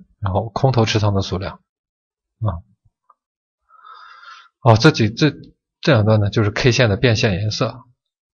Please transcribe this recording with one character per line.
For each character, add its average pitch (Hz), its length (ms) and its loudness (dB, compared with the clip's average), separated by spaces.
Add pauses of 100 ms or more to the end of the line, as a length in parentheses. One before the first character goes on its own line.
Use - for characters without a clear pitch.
(200)
然 92 140 -4
后 101 160 -4
空 - 220 0
头 113 140 2
持 107 140 -2
仓 101 140 0
的 98 80 -2
数 92 160 -6
量 - 240 -10 (800)
啊。 87 240 -6 (2000)
哦， 113 120 6
这 151 140 4
几， 110 180 0
这， - 220 0 (500)
这 170 100 0
两 107 140 2
段 110 160 4
呢 101 80 0
就 113 120 -2
是 104 80 0
K 117 220 0
线 117 180 2
的 98 60 0
变 113 220 0
现 110 160 0
颜 107 180 -4
色。 113 320 -6 (520)